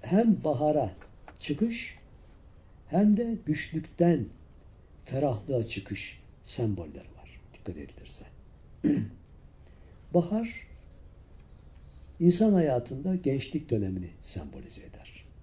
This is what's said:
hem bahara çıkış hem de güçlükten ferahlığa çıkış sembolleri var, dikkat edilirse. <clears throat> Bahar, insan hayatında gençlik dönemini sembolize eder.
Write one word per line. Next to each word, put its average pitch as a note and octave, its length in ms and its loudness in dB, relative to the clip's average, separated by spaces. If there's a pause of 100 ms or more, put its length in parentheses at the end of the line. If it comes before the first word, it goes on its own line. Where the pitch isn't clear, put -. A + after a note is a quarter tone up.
hem G#3 420 4
bahara D3 480 2 (480)
çıkış A3+ 580 -4 (880)
hem G#3 300 6
de A3+ 180 -2 (100)
güçlükten D#3 800 2 (800)
ferahlığa C3 580 -2
çıkış - 560 -10 (240)
sembolleri F#2+ 640 -6 (100)
var, - 220 -20 (140)
dikkat - 240 -12
edilirse. - 480 -16 (580)
<clears throat> D4 100 4 (1200)
Bahar, G#3 540 0 (1500)
insan F3+ 340 6
hayatında D3 640 0
gençlik C#3 540 -2
dönemini F#2+ 400 -2 (120)
sembolize - 600 -14
eder. - 440 -20 (180)